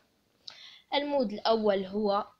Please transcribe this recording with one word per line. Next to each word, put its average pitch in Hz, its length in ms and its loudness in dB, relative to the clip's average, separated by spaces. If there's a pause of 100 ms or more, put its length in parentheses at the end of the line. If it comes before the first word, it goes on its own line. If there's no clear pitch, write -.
(960)
المود 285 380 0
الأول 208 520 2
هو 202 420 -2 (140)